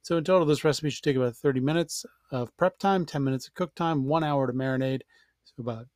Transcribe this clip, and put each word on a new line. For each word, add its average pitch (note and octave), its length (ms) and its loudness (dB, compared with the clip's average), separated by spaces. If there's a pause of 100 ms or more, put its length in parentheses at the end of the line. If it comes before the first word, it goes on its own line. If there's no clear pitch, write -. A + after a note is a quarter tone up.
So E3+ 140 0
in D#3+ 60 0
total, F3+ 220 4
this D3 180 2
recipe D3+ 280 2
should - 120 -10
take C#3+ 120 2
about B2 200 0
thirty C3+ 240 0
minutes D#3 460 -2 (260)
of B2 260 -6
prep F3+ 200 0
time, F#3+ 280 2
ten C#3+ 180 -4
minutes C3 240 -2
of - 80 -20
cook F3+ 180 -6
time, D#3+ 320 -2
one D#3 180 0
hour C#3+ 220 0
to B2 80 -4
marinate, C3 480 -2 (440)
so - 140 -20
about A#2 360 -8